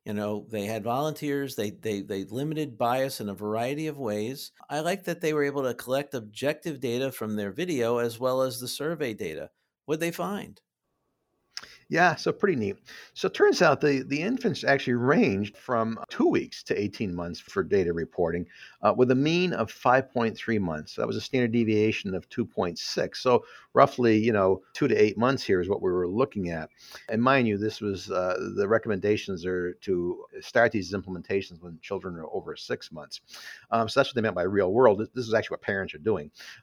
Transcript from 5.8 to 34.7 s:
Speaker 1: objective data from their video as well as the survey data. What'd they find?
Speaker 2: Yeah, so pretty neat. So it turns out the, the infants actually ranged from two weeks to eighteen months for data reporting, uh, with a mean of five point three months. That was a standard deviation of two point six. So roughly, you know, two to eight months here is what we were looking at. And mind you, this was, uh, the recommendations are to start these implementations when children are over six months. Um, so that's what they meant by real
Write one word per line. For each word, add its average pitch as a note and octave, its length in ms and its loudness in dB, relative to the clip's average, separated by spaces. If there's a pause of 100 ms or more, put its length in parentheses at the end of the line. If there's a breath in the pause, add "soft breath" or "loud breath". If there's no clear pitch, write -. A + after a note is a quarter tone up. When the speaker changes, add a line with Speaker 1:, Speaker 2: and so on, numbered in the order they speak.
Speaker 1:
objective B2+ 680 -6
data B2+ 300 -2
from A2 240 -6
their G2+ 160 -4
video A#2+ 480 -2
as A#2 220 -2
well B2+ 220 0
as B2 180 -4
the B2+ 80 -10
survey D3 460 -4
data. D#2 360 -8 (340)
What'd D3+ 160 -4
they E3 120 -2
find? F3+ 480 -8 (1300 loud breath)
Speaker 2:
Yeah, E3 260 4
so - 160 -2
pretty F3 240 2
neat. G#2 220 -2 (380 loud breath)
So - 120 -2
it - 80 -4
turns G4 260 4
out D#3+ 200 4
the, C#3 260 2
the C#3+ 160 -2
infants A3 400 -2
actually C3 320 2
ranged A#2+ 600 2
from A2+ 420 -2 (100)
two - 200 2
weeks - 340 -2
to - 180 -2
eighteen G#2 320 -4
months E2+ 280 -6
for - 240 -2
data F2 280 2
reporting, E2+ 540 -2 (340 loud breath)
uh, G2+ 160 4
with B2 140 6
a B2+ 60 4
mean E3 360 2
of A2+ 200 -2
five C3 360 2
point A2+ 280 -2
three A2+ 240 -2
months. D#2 340 -4
That A2+ 140 -2
was A2 80 -4
a G#2+ 40 -6
standard B2 300 0
deviation G#2+ 640 2
of F2 140 -8
two - 160 -2
point F2+ 340 -4
six. - 420 -4
So B2 240 4 (300 loud breath)
roughly, A#2+ 420 6
you A2 160 4
know, F#2+ 300 4 (100)
two - 140 0
to A#2 80 2
eight G#2 240 4
months B2+ 240 2
here F#2+ 180 2
is F2 80 -2
what G2 140 -2
we F#2 80 2
were F2+ 160 0
looking G2 440 -2
at. D#2+ 200 -6 (380 loud breath)
And A2 120 0
mind B2+ 280 4
you, G2+ 100 2
this G#2+ 220 -4
was, G2 280 -4
uh, F#2 280 0 (180)
the G2 140 2
recommendations G2+ 760 0
are F2+ 360 -2
to F2 440 -2 (160)
start A#2 300 4
these F#2+ 240 -4
implementations F#2 680 -6
when E2+ 220 -16
children F#2 320 -8
are D#2+ 180 -12
over E2 220 -8
six - 380 -10
months. D2+ 280 -14 (520 loud breath)
Um, A2+ 160 2
so A#2+ 100 -2
that's C3+ 120 4
what - 40 -8
they A#2+ 80 0
meant G#2 140 0
by F2 80 0
real F#2+ 280 2